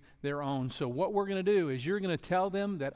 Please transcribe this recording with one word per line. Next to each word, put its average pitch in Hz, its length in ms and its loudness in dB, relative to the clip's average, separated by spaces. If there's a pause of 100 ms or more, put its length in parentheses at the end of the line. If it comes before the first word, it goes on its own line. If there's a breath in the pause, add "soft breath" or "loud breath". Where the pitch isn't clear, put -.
(200 soft breath)
their 143 220 -4
own. 135 280 -2
So 135 160 -4
what 151 280 0
we're 202 120 2
gonna 196 160 -2
do 180 280 4
is 131 160 -2
you're 202 140 0
gonna 185 180 0
tell 185 320 0
them 196 280 -2
that 139 180 -4